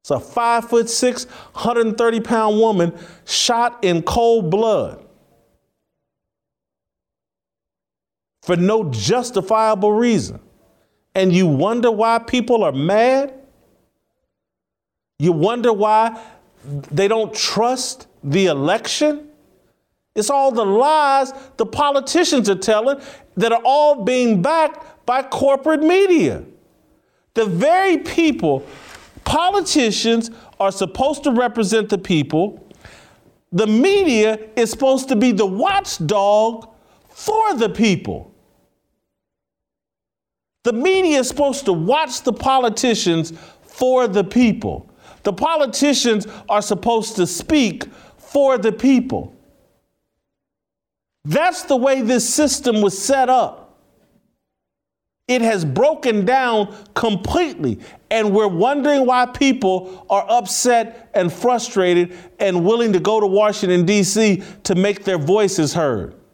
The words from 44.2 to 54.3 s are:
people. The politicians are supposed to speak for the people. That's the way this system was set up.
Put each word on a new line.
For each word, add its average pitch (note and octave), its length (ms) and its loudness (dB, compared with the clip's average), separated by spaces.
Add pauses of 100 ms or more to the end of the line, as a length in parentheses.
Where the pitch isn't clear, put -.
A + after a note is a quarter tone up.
people. G3 640 0 (320)
The G3+ 120 -2
politicians B3 920 0 (220)
are G#3 120 2
supposed G#3+ 560 -4
to F3 100 0
speak B3 580 -2 (320)
for C4+ 400 0
the G#3+ 140 0
people. A3 640 0 (1900)
That's D#4+ 400 -2
the C#4 120 0
way C4 260 2
this A#3 300 0
system A#3+ 500 0
was G3+ 160 2
set C4 320 0
up. - 460 -2 (1500)